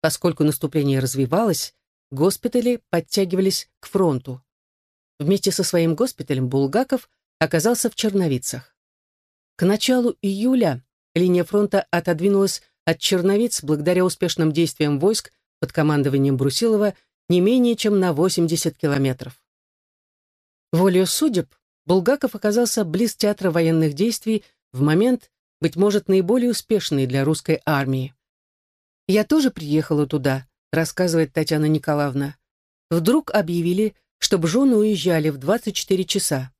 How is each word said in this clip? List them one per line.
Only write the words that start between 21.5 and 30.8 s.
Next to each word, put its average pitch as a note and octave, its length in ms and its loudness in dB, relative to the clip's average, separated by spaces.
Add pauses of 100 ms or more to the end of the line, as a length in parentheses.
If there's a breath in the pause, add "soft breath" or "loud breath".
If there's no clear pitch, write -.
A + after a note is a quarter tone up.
Булгаков F#3+ 500 0
оказался A3 500 0
близ F#3 300 -2
театра G3+ 360 -2
военных D#3+ 420 2
действий G#3+ 500 -2 (300 soft breath)
в B2+ 80 -6
момент, F#3+ 500 2 (300)
быть D#3+ 160 -2
может, G3+ 320 0
наиболее G3 420 2
успешный E3 560 -2
для C3+ 180 0
русской D#3+ 420 -2
армии. C3+ 480 -2 (920)
"Я G#3 180 2
тоже D4 260 2
приехала D3+ 560 -2
туда", C3+ 420 -4 (240)
рассказывает E3 600 0